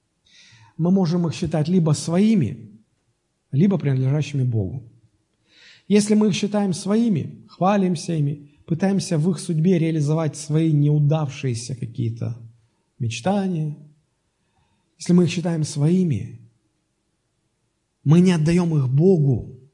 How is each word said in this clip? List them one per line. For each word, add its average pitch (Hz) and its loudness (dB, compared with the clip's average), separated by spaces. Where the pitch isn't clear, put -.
мы 165 0
можем 180 2
их 143 -4
считать 156 -2
либо 170 2
своими, 170 0
либо 170 2
принадлежащими 139 -2
Богу. 113 -4
Если 208 2
мы 214 4
их 185 0
считаем 202 -2
своими, 214 -2
хвалимся 180 0
ими, 147 -4
пытаемся 180 -2
в 156 0
их 185 -2
судьбе 170 0
реализовать 160 0
свои 160 0
неудавшиеся 147 0
какие-то 117 -8
мечтания, 156 -4
если - -2
мы 175 6
их 170 0
считаем 165 -4
своими, 147 -2
мы 156 6
не 185 4
отдаем 170 2
их 131 0
Богу. 143 2